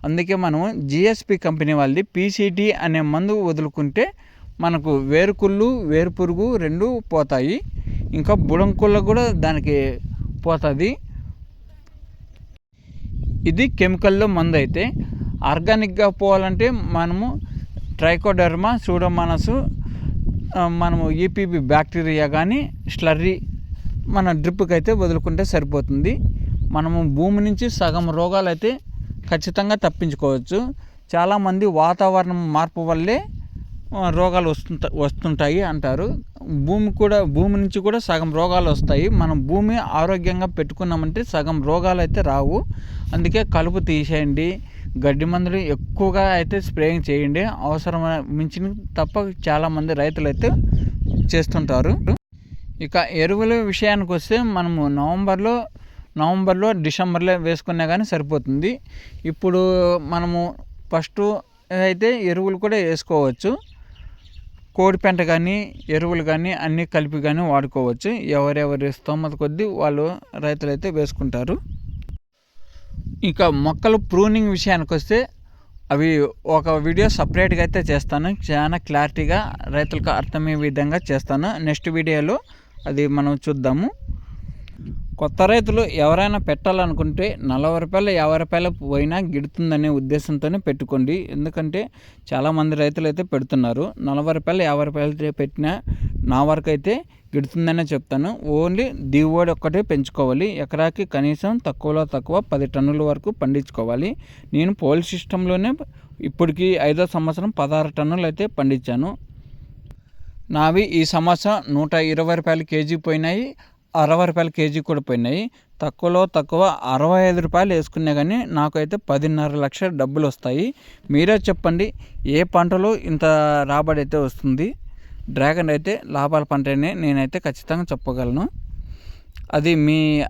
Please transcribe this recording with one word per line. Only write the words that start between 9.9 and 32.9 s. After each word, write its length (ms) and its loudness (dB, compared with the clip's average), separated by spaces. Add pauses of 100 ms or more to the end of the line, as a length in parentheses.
పోతుంది. 520 0 (2500)
ఇది 200 4
కెమికల్లో 600 2
మందు 300 2
అయితే, 340 0 (520)
ఆర్గానిక్గా 640 2
పోవాలంటే 600 2
మనము 680 -2 (580)
ట్రైకోడర్మా, 800 2
సూడోమోనాస్, 880 0 (920)
ఆ, 100 2
మనము 440 2
ఈపీబీ 480 0
బ్యాక్టీరియా 680 2
కానీ, 440 0 (180)
స్లర్రీ 500 2 (680)
మన 240 2
డ్రిప్కి 420 0
అయితే 180 2
వదులుకుంటే 520 2
సరిపోతుంది. 760 0 (520)
మనము 380 2
భూమి 320 2
నుంచి 280 0
సగం 400 0
రోగాలు 380 0
అయితే 320 0 (500)
ఖచ్చితంగా 460 0
తప్పించుకోవచ్చు. 1000 0 (420)
చాలామంది 500 2
వాతావరణం 880 2
మార్పు 280 0
వల్లే, 420 0 (760)